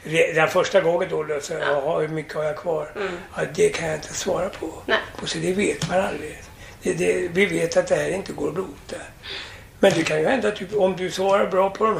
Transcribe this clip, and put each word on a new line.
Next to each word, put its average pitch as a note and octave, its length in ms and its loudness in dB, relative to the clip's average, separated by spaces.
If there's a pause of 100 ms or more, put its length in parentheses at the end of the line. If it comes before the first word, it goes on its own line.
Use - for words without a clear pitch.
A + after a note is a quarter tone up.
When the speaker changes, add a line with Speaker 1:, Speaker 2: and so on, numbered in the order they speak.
Speaker 1:
re-, D#3+ 320 2
den D#3 120 4
första F3+ 340 4
gången F3 280 2
då, D#3 140 -2
då D3 180 -4
så, E3 120 -8
Speaker 2:
Ja. D#3 140 -4
Speaker 1:
jaha, D3 320 0
hur D#3 80 0
mycket D#3 260 -6
har D3+ 100 -2
jag D3 140 -2
kvar? D#3 380 -4
Speaker 2:
Mm. F#3 220 -6 (200)
Speaker 1:
Ja, - 40 -2 (140)
det - 140 6
kan E3 180 -4
jag D#3 100 -2
inte - 160 -10
svara F3+ 360 -2
på. - 240 -8 (120)
Speaker 2:
Nej. A3 120 2 (240)
Speaker 1:
Och - 80 -6
så - 80 -4
det E3+ 160 0
vet E3+ 360 0
man F3+ 100 2
aldrig. - 380 -4 (460)
Det, F#3 100 0
det, F3+ 400 0
vi F#3+ 120 4
vet E3 320 0
att F3+ 100 2
det F#3 80 4
här D3 140 0
inte F#3 240 -4
går C#3+ 160 -2
att D3+ 60 -6
bota. - 460 -8 (760)
Men G3 160 8
det E3 80 2
kan D#3 160 0
ju D#3 80 4
hända A3+ 200 2
att G#3 80 0
du, G3+ 220 -6
om F#3+ 180 4
du F3 160 -4
svarar G3 360 4
bra F#3+ 220 4
på G3+ 160 0
de G#3+ 140 4